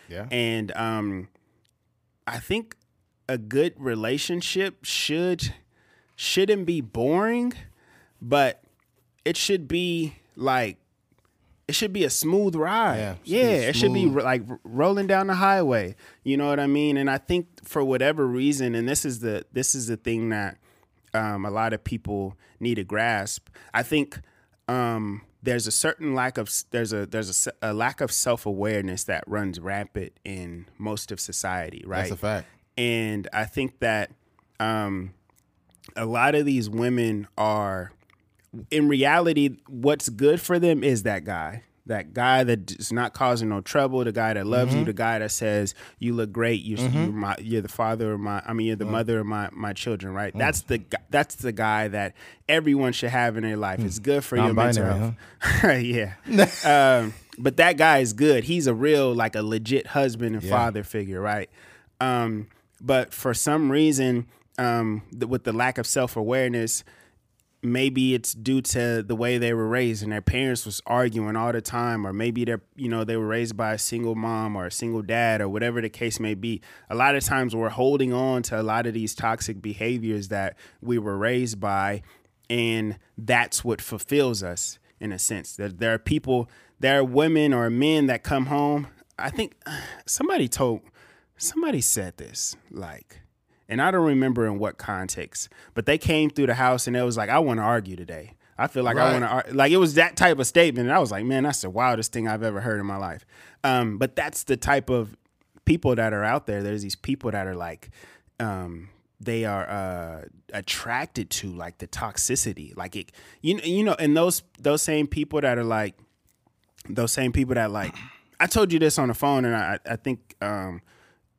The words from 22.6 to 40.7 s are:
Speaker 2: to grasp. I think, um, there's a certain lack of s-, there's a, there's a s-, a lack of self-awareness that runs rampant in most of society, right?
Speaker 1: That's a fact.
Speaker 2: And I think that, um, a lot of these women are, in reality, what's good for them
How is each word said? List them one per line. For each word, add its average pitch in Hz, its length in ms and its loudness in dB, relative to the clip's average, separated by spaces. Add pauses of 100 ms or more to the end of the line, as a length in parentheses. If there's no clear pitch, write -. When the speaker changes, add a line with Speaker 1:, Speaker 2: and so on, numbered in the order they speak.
Speaker 2:
to 104 80 -4
grasp. 107 640 -2 (240)
I 117 100 2
think, 147 360 -2 (480)
um, 113 540 -2 (220)
there's 120 240 -2
a 110 40 -4
certain 156 440 -2
lack 127 220 -2
of 110 100 -4
s-, - 240 -6
there's 117 220 -2
a, 101 120 -2
there's 110 220 -6
a - 240 -2
s-, - 100 -20
a 107 120 -2
lack 117 280 -2
of 131 100 -2
self-awareness 104 920 -2
that 90 240 -4
runs 98 320 -6
rampant 98 540 -8 (100)
in 87 420 -12 (120)
most 104 340 -8
of 98 80 -10
society, 90 680 -6
right? 92 140 -4 (100)
Speaker 1:
That's - 20 -4
a 92 60 -6
fact. 104 300 -4 (300)
Speaker 2:
And 113 560 -2
I 107 120 -2
think 131 340 -6
that, 110 320 0 (480)
um, 101 540 -2 (840)
a 113 100 -4
lot 120 300 4
of 147 100 4
these 127 240 0
women 113 580 0 (100)
are, 101 540 0 (800)
in 151 160 4
reality, 143 720 4 (100)
what's 139 420 0
good 143 320 4
for 175 180 2
them 165 240 4